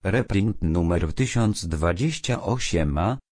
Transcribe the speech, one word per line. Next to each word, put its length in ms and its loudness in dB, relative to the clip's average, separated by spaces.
Reprint 580 0
numer 520 2
tysiąc 540 0
dwadzieścia 760 -2
osiem 540 0
A. 200 0